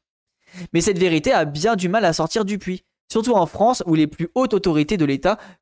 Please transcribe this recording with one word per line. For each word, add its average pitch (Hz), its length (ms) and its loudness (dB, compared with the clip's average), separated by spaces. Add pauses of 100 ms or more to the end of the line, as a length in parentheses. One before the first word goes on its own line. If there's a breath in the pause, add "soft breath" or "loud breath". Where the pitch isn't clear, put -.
(720 loud breath)
Mais 165 80 2
cette 196 160 0
vérité 170 340 2
a 180 140 2
bien 151 300 -2
du 180 140 -2
mal 214 160 0
à 170 60 2
sortir 160 320 -2
du 202 140 -6
puits. 185 260 -10 (280)
Surtout 226 220 0
en 185 120 4
France, 226 420 0
où 165 80 2
les 156 120 4
plus 165 280 -8
hautes 247 180 0
autorités 180 440 0
de 156 80 0
l'État 139 340 -2 (220 loud breath)